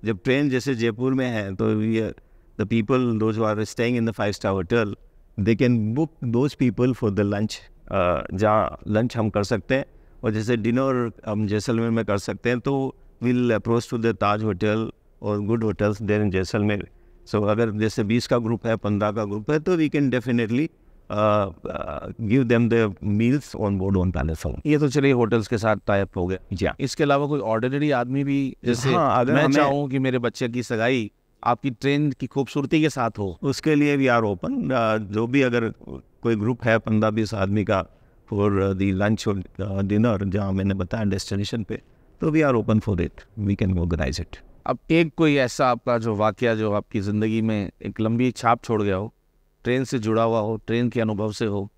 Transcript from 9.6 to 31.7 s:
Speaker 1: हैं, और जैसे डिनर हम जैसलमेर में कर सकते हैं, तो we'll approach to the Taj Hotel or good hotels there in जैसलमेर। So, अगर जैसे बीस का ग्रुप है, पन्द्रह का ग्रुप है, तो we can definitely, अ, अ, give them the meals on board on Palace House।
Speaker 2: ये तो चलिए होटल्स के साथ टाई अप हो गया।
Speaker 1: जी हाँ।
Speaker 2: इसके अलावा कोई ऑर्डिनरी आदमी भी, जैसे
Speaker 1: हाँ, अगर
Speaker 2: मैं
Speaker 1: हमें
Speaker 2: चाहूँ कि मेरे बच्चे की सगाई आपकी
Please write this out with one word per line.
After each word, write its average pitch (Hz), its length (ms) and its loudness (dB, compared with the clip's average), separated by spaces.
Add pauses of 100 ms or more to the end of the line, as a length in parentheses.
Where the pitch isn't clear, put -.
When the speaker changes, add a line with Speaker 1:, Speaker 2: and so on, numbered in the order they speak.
Speaker 1:
हैं, 139 100 0 (400)
और 113 60 0
जैसे 110 260 0
डिनर 120 560 0 (140)
हम 107 200 -2
जैसलमेर 113 440 0
में 113 140 0
कर 101 140 0
सकते - 300 -4
हैं, 123 120 0
तो 135 340 -2 (280)
we'll 120 380 2
approach 117 340 -2
to 113 100 -2
the 113 180 2
Taj 107 300 0
Hotel 107 360 0 (360)
or 104 140 -2
good 104 200 0
hotels 107 360 0
there 107 300 0
in 104 60 2
जैसलमेर। 101 580 0 (380)
So, 107 220 0
अगर 110 220 2
जैसे 107 340 0
बीस 113 220 0
का 127 120 2
ग्रुप 117 280 -2
है, 113 100 0
पन्द्रह 104 360 0
का 107 120 -2
ग्रुप 104 260 -6
है, 151 80 2
तो 180 180 0
we 156 140 2
can 143 200 0
definitely, 120 580 0 (420)
अ, 104 400 2 (200)
अ, - 380 -8
give 117 360 2
them 117 280 4
the 113 220 2 (100)
meals 113 560 0
on 101 220 0
board 95 220 2
on 90 80 0
Palace 78 340 -4
House। - 200 -6
Speaker 2:
ये 147 120 4
तो 147 100 2
चलिए 139 240 4
होटल्स 113 360 2
के 117 100 -2
साथ 107 180 2 (100)
टाई 101 140 2
अप 98 160 -2
हो 90 100 -2
गया। 92 120 -2 (140)
Speaker 1:
जी 95 140 -2
हाँ। - 140 -2
Speaker 2:
इसके 135 220 -4
अलावा 143 240 2
कोई 143 140 -2
ऑर्डिनरी 127 500 0
आदमी 131 340 0
भी, 139 400 -2
जैसे 123 300 0
Speaker 1:
हाँ, 135 260 2
अगर 127 140 2
Speaker 2:
मैं 143 100 4
Speaker 1:
हमें 135 120 4
Speaker 2:
चाहूँ 143 340 2
कि 135 80 -2
मेरे 131 200 0
बच्चे 120 300 -2
की 120 140 -4
सगाई 113 480 0 (340)
आपकी 120 260 0